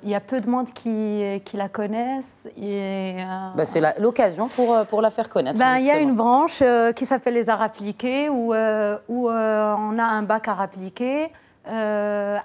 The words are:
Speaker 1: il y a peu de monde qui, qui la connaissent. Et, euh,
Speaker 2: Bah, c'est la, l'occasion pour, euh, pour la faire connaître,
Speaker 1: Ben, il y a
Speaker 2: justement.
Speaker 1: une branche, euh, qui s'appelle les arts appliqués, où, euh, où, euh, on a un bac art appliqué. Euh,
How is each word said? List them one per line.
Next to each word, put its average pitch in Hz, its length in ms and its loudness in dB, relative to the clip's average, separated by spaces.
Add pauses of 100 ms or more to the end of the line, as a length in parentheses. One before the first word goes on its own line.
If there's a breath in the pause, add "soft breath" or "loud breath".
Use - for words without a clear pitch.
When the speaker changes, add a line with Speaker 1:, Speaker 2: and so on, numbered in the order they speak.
Speaker 1:
il 208 80 -8
y 202 60 0
a 202 40 -2
peu 247 220 -4
de 208 80 -4
monde 247 240 -2
qui, 208 720 -4
qui - 100 -12
la 196 140 -4
connaissent. 240 760 -6 (120)
Et, 196 600 -6
euh, 185 360 -8
Speaker 2:
Bah, 151 120 0
c'est - 120 0
la, 156 200 4
l'occasion 214 480 2
pour, 240 260 2
euh, 220 120 4
pour 214 180 0
la 214 80 4
faire 220 180 -4
connaître, 156 300 0
Speaker 1:
Ben, 254 180 4
il 262 80 2
y 285 60 6
a 294 40 6
Speaker 2:
justement. 302 140 2
Speaker 1:
une 254 60 4
branche, 247 480 4
euh, 233 300 6
qui 254 120 -4
s'appelle 247 300 0
les 233 140 2
arts 214 120 2
appliqués, 220 680 -2
où, 233 260 0
euh, 214 420 0 (100)
où, 240 220 -2
euh, 214 480 2
on 214 220 -2
a 233 40 2
un 214 200 0
bac 214 240 -2
art 196 140 -2
appliqué. 240 680 -4 (360 soft breath)
Euh, 208 760 -2